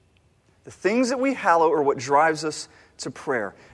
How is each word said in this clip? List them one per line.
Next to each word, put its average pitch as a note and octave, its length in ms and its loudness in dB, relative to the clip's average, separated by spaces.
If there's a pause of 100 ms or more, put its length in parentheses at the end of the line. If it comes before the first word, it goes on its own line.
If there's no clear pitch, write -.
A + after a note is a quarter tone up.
(640)
The C3 60 -18
things A3+ 380 0
that C4 100 -2
we C4+ 140 0
hallow E3+ 400 2
are D3+ 100 2
what C#3 140 0
drives D3 480 0
us - 240 -8 (300)
to D#3 120 -10
prayer. A2+ 440 -6 (200)